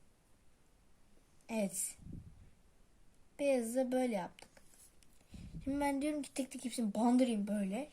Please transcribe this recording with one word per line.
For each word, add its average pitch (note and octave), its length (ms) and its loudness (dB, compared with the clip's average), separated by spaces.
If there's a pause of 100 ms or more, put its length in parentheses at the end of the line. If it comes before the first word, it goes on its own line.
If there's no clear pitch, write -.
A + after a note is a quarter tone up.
(1500)
Evet. G#3+ 480 -4 (1400)
Beyazı B3+ 360 2
da B3+ 180 2
böyle B3+ 220 2
yaptık. - 360 -6 (1120)
Şimdi C#4 160 0
ben C#4 220 2
diyorum D4+ 200 0
ki - 120 -12
tek C4 180 -4
tek B3+ 120 -8
hepsini A3+ 300 0
bandırayım A#3+ 540 4
böyle. G#3 440 -2